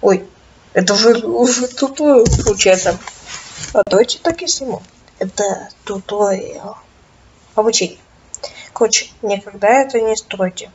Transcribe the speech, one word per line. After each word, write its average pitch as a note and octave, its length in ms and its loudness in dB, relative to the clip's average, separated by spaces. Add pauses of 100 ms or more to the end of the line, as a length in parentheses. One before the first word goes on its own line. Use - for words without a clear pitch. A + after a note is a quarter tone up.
Ой, F#3+ 260 2 (480)
это F#3+ 200 2
уже, G#3+ 160 4 (160)
уже B3 400 0
туториал C4+ 580 2 (200)
получается. F#3 540 2 (760)
А G#3+ 100 4
давайте - 360 0
так E4+ 200 -4
и F4+ 60 -10
сниму. C4 340 -6 (380)
Это G3 500 -4 (160)
туториал. G3+ 960 -4 (800)
Обучение. G#3+ 420 0 (760)
Короче, - 380 0 (120)
никогда G3+ 460 -4
это C4 320 2
не A3 160 0
стройте. - 580 -8